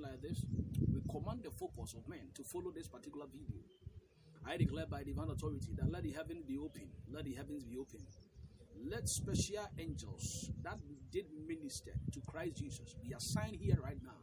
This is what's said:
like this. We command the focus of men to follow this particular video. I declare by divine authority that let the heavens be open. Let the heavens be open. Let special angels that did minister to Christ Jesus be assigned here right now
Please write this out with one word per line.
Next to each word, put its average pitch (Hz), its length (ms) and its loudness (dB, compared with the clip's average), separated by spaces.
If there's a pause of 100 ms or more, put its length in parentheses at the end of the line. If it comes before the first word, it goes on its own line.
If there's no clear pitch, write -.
like 131 180 -4
this. - 240 0 (480)
We - 80 6 (100)
command 226 320 2
the - 80 -6
focus - 460 -4
of - 100 -10
men - 280 -6
to 139 100 -8
follow 180 260 -2
this 165 160 -6
particular 143 460 -8
video. - 300 -6 (840)
I 165 120 2
declare 160 260 8
by 143 180 -2
divine 139 280 0
authority 151 460 0
that 160 140 6
let 175 120 0
the 147 100 0
heavens 160 320 -4
be 135 140 0
open. - 320 -6 (200)
Let 151 140 -4
the 135 80 -2
heavens 139 320 -4
be 120 140 -6
open. 131 220 -8 (840)
Let 240 220 0
special - 560 4 (140)
angels - 720 -4 (120)
that 185 140 -2 (340)
did - 160 0 (220)
minister - 440 -4 (200)
to 285 80 -6
Christ - 360 -2
Jesus - 460 -4
be 240 120 -4
assigned - 420 2
here - 260 10
right - 220 -2
now - 180 -14